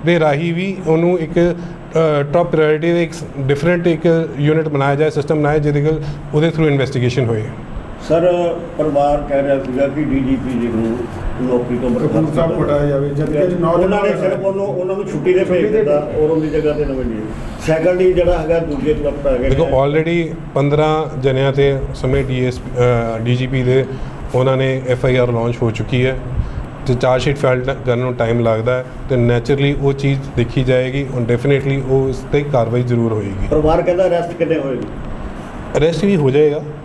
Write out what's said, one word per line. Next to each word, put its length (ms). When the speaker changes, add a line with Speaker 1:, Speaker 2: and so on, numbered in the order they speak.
Speaker 1:
ਦੇ 140
ਰਾਹੀਂ 340
ਵੀ 240
ਉਹਨੂੰ 320
ਇੱਕ, 360
ਅ, 40
ਟੌਪ 180
ਪ੍ਰਾਇਓਰਟੀ 400
ਦੇ 120
ਇੱਕ 100
ਸ-, 100
ਡਿਫਰੈਂਟ 480
ਇੱਕ 420
ਯੂਨਿਟ 280
ਬਣਾਇਆ 280
ਜਾਏ, 140
ਸਿਸਟਮ 300
ਬਣਾਇਆ 180
ਜਿਹਦੇ 240
ਕੋਲ 200
ਉਹਦੇ 140
through 200
ਇਨਵੈਸਟੀਗੇਸ਼ਨ 580
ਹੋਏ। 180
Speaker 2:
ਸਰ, 460
ਪਰਿਵਾਰ 520
ਕਹਿ 140
ਰਿਹਾ 160
ਸੀਗਾ 280
ਕਿ 160
ਡੀ 160
ਜੀ 160
ਪੀ 240
ਜੀ 80
ਨੂੰ 300
ਨੌਕਰੀ 360
ਤੋਂ 120
Speaker 3:
ਕਪੂਰ 180
Speaker 2:
ਬਰਖਾਸਤ 280
Speaker 3:
ਸਾਹਿਬ 160
ਨੂੰ 140
ਹਟਾਇਆ 200
ਜਾਵੇ, 240
ਜਦ 220
ਕਿ 120
ਅੱਜ 100
ਨੌ 240
ਦਿਨ 80
Speaker 2:
ਉਹਨਾਂ 180
ਨੇ 60
Speaker 3:
ਹੋਏ। 120
Speaker 2:
ਸਿਰਫ 240
ਉਹਨੂੰ, 200
ਉਹਨਾਂ 300
ਨੂੰ 100
ਛੁੱਟੀ 280
ਦੇ 60
Speaker 4:
ਛੁੱਟੀ 140
Speaker 2:
ਭੇਜ 180
Speaker 4:
ਦੇ 60
Speaker 2:
ਦਿੱਤਾ 220
Speaker 4:
ਭੇਜ 240
Speaker 2:
ਔਰ 60
ਉਹਦੀ 200
ਜਗ੍ਹਾ 240
ਤੇ 120
ਨਵੇਂ 200
ਜੀ। 140
ਸੈਕੰਡਲੀ 460
ਜਿਹੜਾ 240
ਹੈਗਾ 220
ਦੂਜੇ 340
ਤਰਫ 200
ਪੈ 240
ਗਏ 120
Speaker 1:
ਦੇਖੋ, 160
Speaker 2:
ਨੇ। 60
Speaker 1:
already 680
ਪੰਦਰਾਂ 680
ਜਣਿਆਂ 340
ਤੇ 240
ਸਮੇਂ 280
ਡੀ 220
ਐਸ 140
ਪੀ, 200
ਅ, 400
ਡੀ 160
ਜੀ 120
ਪੀ 160
ਦੇ 220
ਉਹਨਾਂ 220
ਨੇ 300
ਐਫ 180
ਆਈ 100
ਆਰ 160
ਲਾਂਚ 300
ਹੋ 100
ਚੁੱਕੀ 340
ਹੈ 120
ਤੇ 60
ਚਾਰਜ 280
ਸ਼ੀਟ 160
ਫਾਈਲ 240
ਟ-, 240
ਕਰਨ 140
ਨੂੰ 140
ਟਾਈਮ 260
ਲੱਗਦਾ 380
ਹੈ 80
ਤੇ 60
naturally 680
ਉਹ 100
ਚੀਜ਼ 260
ਦੇਖੀ 280
ਜਾਏਗੀ 420
ਔਰ 60
definitely 680
ਉਹ 200
ਇਸ 60
'ਤੇ 360
ਕਾਰਵਾਈ 300
ਜ਼ਰੂਰ 320
ਹੋਏਗੀ। 360
Speaker 2:
ਪਰਿਵਾਰ 320
ਕਹਿੰਦਾ 260
ਅਰੈਸਟ 260
ਕਿੰਨੇ 260
ਹੋਏ 160
ਨੇ? 60
Speaker 1:
ਅਰੈਸਟ 280
ਵੀ 100
ਹੋ 140
ਜਾਏਗਾ 320